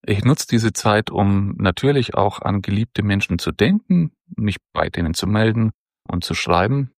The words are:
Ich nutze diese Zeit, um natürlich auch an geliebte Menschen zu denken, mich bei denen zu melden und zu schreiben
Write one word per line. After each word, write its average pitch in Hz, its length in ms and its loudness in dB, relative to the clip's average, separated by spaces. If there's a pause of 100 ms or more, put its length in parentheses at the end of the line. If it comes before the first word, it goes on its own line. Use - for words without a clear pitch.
Ich 101 180 0
nutze 131 260 2
diese 113 220 2
Zeit, 107 380 0
um 101 480 2
natürlich 123 560 0
auch 101 260 0
an 98 220 -2
geliebte 104 400 -2
Menschen 98 360 0
zu 85 140 -4
denken, 170 600 2 (240)
mich 104 200 -2 (160)
bei 80 180 -2
denen 80 240 -4
zu - 120 -4
melden 110 440 2 (380)
und 87 160 -4
zu - 100 -6
schreiben 120 640 0